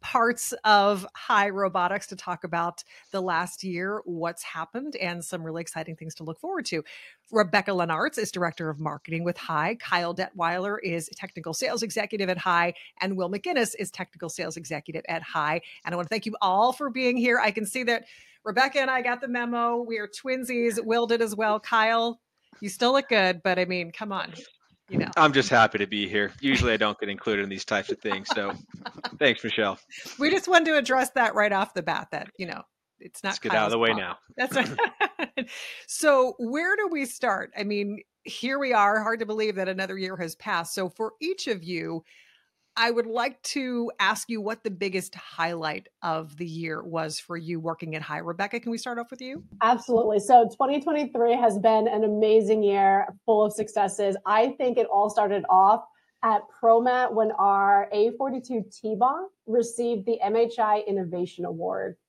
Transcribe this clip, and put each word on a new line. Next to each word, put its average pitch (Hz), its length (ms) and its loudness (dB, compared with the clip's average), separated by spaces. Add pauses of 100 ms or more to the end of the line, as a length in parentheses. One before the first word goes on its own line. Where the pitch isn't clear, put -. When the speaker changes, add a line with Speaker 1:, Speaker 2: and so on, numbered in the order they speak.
Speaker 1:
parts 233 520 0 (120)
of 202 500 6
Hire 208 380 2
Robotics 190 560 0
to 190 80 -14
talk 180 280 -8
about 170 380 -4 (300)
the 196 80 -2
last 180 420 -2
year, 190 420 -4
what's 170 380 -6
happened, 247 540 -10
and 175 260 -6
some 165 220 -8
really 165 160 -8
exciting 165 340 -10
things 160 220 -14
to 165 80 -14
look 160 160 -10
forward 359 260 -6
to. 156 160 -4 (480)
Rebecca 208 400 2
Lenartz 180 480 0
is - 140 -4
Director 170 360 -2
of 147 120 -6
Marketing 160 420 -6
with 175 140 -2
Hire. 165 400 -2
Kyle 175 380 -2
Detweiler 185 680 -2
is 170 320 -4
Technical 165 400 -12
Sales - 280 -4
Executive 208 480 -4
at 180 80 -2
Hire, 175 340 2 (280)
and 190 160 -4
Will 185 140 -4
McGinnis 233 480 -2
is 196 120 -8
Technical - 400 -12
Sales 165 260 -8
Executive 156 520 -10
at 165 140 -6
Hire. 156 380 -2 (240)
And 170 100 -6
I - 20 -4
wanna 175 120 -4
thank 220 180 -6
you 220 140 -6
all 208 320 4
for 285 180 -6
being 247 260 0
here. 247 220 2
I 214 120 4
can 214 160 -6
see 254 180 -6
that 233 220 0 (380)
Rebecca 262 360 2
and 262 100 0
I 254 120 0
got 247 180 -2
the 262 80 -8
memo. 240 480 -2
We 233 220 -4
are 208 100 -8
twinsies. 240 760 -2
Will 233 220 2
did 226 160 2
as 214 140 -2
well. 214 240 2
Kyle, 226 580 2 (420)
you 208 100 -8
still 247 220 2
look 269 180 2
good, 185 340 4
but 180 140 2
I 180 80 2
mean, 175 260 -6
come 214 180 -10
on. 165 220 -6 (560)
You - 100 -2
know. - 80 2 (100)
Speaker 2:
I'm 156 160 6
just 131 160 4
happy 113 300 6
to 101 80 0
be 104 200 -2
here. 101 340 0
Usually 123 320 2
I 107 40 2
don't 104 220 0
get 104 100 -4
included 101 360 -2
in 98 40 -6
these 95 160 -8
types 101 260 -2
of 98 100 -4
things, 101 280 -6
so 101 240 -4 (320)
Speaker 1:
<laughs> - 340 -14
Speaker 2:
thanks, 131 240 2
Michelle. 104 360 -2 (400)
Speaker 1:
We 285 100 0
just 349 200 0
wanted 339 180 6
to 311 100 2
address 262 360 2
that 233 220 2
right 208 180 2
off 196 200 0
the 180 100 -6
bat, 156 300 -4
that, - 240 -8
you 185 80 -8
know, - 160 -10 (400)
it's - 220 -18
not 196 80 -4
Speaker 2:
Let's - 80 -6
get - 140 -4
out - 20 0
of 220 60 6
Speaker 1:
Kyle's 107 120 2
Speaker 2:
the 117 60 0
way 117 120 4
Speaker 1:
fault. 110 100 0
Speaker 2:
now. 90 180 -8 (180)
Speaker 1:
That's 254 200 -2
right. - 920 -2
<laughs> - 0 - (380)
So 269 520 4
where 311 380 -2
do 415 140 -2
we 285 160 -2
start? 233 500 -4
I 202 80 -6
mean, 202 360 -4 (240)
here 262 340 -4
we 262 160 0
are. 208 280 6
Hard 226 180 -2
to 226 60 -4
believe 214 280 -2
that 185 140 -2
another 190 280 -4
year 190 220 -6
has 165 160 -6
passed. 185 400 -4
So 185 160 -4
for 220 220 -6 (100)
each 370 240 -4
of 196 180 -4
you, 165 400 -6 (720)
I 233 140 2
would 233 160 0
like 240 360 -4
to 247 480 -4 (100)
ask 208 300 0
you 220 100 -4
what 214 220 -6
the 214 80 -4
biggest 185 440 -4
highlight 165 720 -6 (120)
of 160 360 -4
the 175 100 -8
year 160 360 -6
was 160 360 -4
for - 180 -10
you 165 240 -6
working 165 340 -6
at 156 80 -6
Hire. 156 220 -8
Rebecca, 196 360 -4
can 233 100 -8
we 233 80 -6
start 240 200 -8
off 233 120 -10
with 254 100 -16
you? 262 240 -12 (180)
Speaker 3:
Absolutely. 226 580 2
So 233 360 8
twenty 277 240 0
twenty-three 285 540 0
has 233 240 2
been 220 280 4
an 214 180 0
amazing 214 580 4
year, 196 460 4 (180)
full 214 180 6
of 214 80 0
successes. 202 720 0
I 220 340 4
think 247 200 0
it 226 80 2
all 208 240 2
started 202 400 2
off 190 340 8 (380)
at 214 200 2 (200)
ProMat 240 500 6
when 220 200 2
our 196 600 4
A 214 240 4
forty-two 254 540 -4
T-Bomb 254 580 0 (180)
received 233 600 0
the 226 160 0
M 208 140 0
H 233 220 2
I 214 220 4
Innovation 180 640 -4
Award. 180 520 -4 (120)